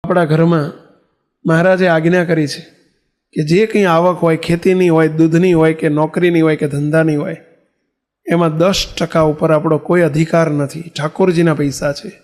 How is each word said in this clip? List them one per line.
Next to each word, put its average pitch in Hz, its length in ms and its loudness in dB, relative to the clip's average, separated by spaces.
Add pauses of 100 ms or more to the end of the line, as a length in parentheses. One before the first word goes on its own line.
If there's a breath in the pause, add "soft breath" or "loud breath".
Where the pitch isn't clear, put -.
(160)
આપણા 175 100 2
ઘરમાં 156 460 0 (720)
મહારાજે 180 420 2
આજ્ઞા 170 380 2
કરી 160 220 -2
છે - 140 -10 (680)
કે - 120 -4
જે 175 220 2
કંઈ 214 180 0
આવક 170 340 2
હોય, 165 200 0
ખેતીની 180 520 0
હોય, 160 180 4
દૂધની 165 460 2
હોય 160 200 2
કે 160 160 -2
નોકરીની 160 520 0
હોય 156 140 2
કે 147 120 -4
ધંધાની 151 480 0
હોય, 147 220 -6 (920)
એમાં 170 280 0
દસ 180 280 0 (140)
ટકા 165 220 -2
ઉપર 156 300 0
આપણો 156 260 0
કોઈ 175 240 0
અધિકાર 160 500 0
નથી. 147 300 -4
ઠાકોરજીના 165 720 0
પૈસા 143 400 -4
છે. - 140 -14 (160)